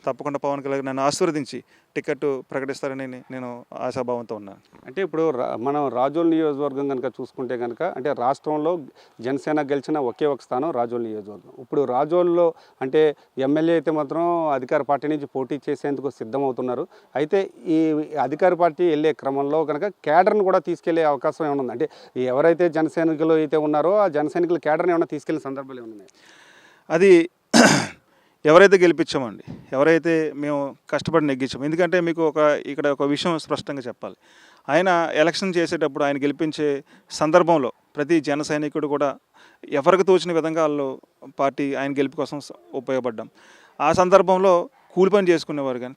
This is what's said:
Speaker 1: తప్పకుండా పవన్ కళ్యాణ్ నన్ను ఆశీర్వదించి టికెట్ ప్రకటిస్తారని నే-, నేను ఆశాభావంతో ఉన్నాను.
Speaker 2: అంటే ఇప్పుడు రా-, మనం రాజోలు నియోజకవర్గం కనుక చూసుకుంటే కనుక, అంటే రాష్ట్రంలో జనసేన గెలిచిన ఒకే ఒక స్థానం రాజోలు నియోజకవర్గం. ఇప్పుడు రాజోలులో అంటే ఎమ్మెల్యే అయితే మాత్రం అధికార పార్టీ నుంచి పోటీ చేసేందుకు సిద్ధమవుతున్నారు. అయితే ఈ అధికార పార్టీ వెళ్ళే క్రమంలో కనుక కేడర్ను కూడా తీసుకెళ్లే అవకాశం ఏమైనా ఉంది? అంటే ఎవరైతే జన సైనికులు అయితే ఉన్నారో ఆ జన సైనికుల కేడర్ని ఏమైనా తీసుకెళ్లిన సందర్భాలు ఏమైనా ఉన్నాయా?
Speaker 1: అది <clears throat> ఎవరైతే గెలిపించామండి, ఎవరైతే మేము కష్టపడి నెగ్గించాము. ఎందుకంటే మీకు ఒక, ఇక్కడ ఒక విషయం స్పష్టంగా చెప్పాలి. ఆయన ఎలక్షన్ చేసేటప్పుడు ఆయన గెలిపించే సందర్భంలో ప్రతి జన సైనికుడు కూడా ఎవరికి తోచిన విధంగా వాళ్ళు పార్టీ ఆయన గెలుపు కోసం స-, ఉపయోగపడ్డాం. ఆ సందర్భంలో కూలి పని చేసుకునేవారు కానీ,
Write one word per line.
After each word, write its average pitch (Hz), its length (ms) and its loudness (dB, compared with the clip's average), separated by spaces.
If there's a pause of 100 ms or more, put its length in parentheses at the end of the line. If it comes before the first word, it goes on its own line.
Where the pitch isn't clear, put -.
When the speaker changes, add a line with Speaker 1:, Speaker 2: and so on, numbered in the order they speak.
Speaker 1:
తప్పకుండా 139 320 -6
పవన్ 139 240 -4
కళ్యాణ్ 139 240 -4
నన్ను 135 160 -4
ఆశీర్వదించి 147 640 -2 (300)
టికెట్ 151 300 -6
ప్రకటిస్తారని 135 840 -6
నే-, 127 240 -16
నేను 123 340 -12 (140)
ఆశాభావంతో 123 580 -6
ఉన్నాను. 101 220 -18 (280)
Speaker 2:
అంటే 131 160 -6
ఇప్పుడు 160 280 0
రా-, 123 260 -4
మనం 139 320 -2
రాజోలు 143 400 0
నియోజకవర్గం 143 600 0
కనుక 127 160 -4
చూసుకుంటే 127 520 -8
కనుక, 120 260 -8
అంటే 170 300 -4
రాష్ట్రంలో 151 680 -2 (400)
జనసేన 143 420 -2
గెలిచిన 143 360 -4
ఒకే 131 280 -2
ఒక 143 140 -2
స్థానం 139 300 -4
రాజోలు 120 320 -4
నియోజకవర్గం. 104 560 -12
ఇప్పుడు 139 260 -2
రాజోలులో 170 680 2 (280)
అంటే 147 340 2 (220)
ఎమ్మెల్యే 156 360 2
అయితే 165 160 0
మాత్రం 160 580 -2
అధికార 139 340 0
పార్టీ 143 260 -2
నుంచి 147 180 -2
పోటీ 131 340 -6 (100)
చేసేందుకు 139 400 -4
సిద్ధమవుతున్నారు. 127 800 -4 (280)
అయితే 156 340 0 (160)
ఈ 160 400 2 (160)
అధికార 151 320 2
పార్టీ 170 340 2
వెళ్ళే 151 240 2
క్రమంలో 143 520 -2
కనుక 151 220 -4
కేడర్ను 190 580 2
కూడా 185 140 2
తీసుకెళ్లే 165 440 -2
అవకాశం 151 440 0
ఏమైనా 143 140 -2
ఉంది? 120 120 -6
అంటే 127 160 -4 (320)
ఎవరైతే 151 480 2
జన 156 180 0
సైనికులు 160 480 0
అయితే 156 220 0
ఉన్నారో 151 400 2
ఆ 202 120 2
జన 147 200 -2
సైనికుల 170 300 0
కేడర్ని 160 340 0
ఏమైనా 170 140 0
తీసుకెళ్లిన 147 440 -8
సందర్భాలు 135 300 -12
ఏమైనా 113 120 -16
ఉన్నాయా? 98 160 -20 (840)
Speaker 1:
అది 170 400 6 (240)
<clears throat> 156 500 4 (420)
ఎవరైతే 185 300 10
గెలిపించామండి, 147 680 2 (300)
ఎవరైతే 156 640 2
మేము 143 420 -6 (140)
కష్టపడి 156 360 0
నెగ్గించాము. 135 380 -4
ఎందుకంటే 170 360 0
మీకు 165 280 -2
ఒక, 143 80 -4 (300)
ఇక్కడ 139 200 -6
ఒక 143 160 0
విషయం 147 360 -2
స్పష్టంగా 143 420 -8
చెప్పాలి. 110 340 -12 (540)
ఆయన 170 440 2
ఎలక్షన్ 165 440 0
చేసేటప్పుడు 151 480 -2
ఆయన 143 120 0
గెలిపించే 143 680 -2 (260)
సందర్భంలో 156 600 4 (240)
ప్రతి 147 240 0
జన 147 220 -4
సైనికుడు 151 440 -4
కూడా 139 300 -2 (520)
ఎవరికి 175 340 2
తోచిన 175 300 2
విధంగా 160 280 -2
వాళ్ళు 147 400 -2 (380)
పార్టీ 139 360 -2
ఆయన 139 180 -4
గెలుపు 139 240 -2
కోసం 143 240 -6
స-, - 120 -18 (220)
ఉపయోగపడ్డాం. 123 540 -6 (520)
ఆ 147 120 2
సందర్భంలో 185 760 4 (260)
కూలి 185 160 6
పని 196 180 4
చేసుకునేవారు 143 500 0
కానీ, 127 180 -12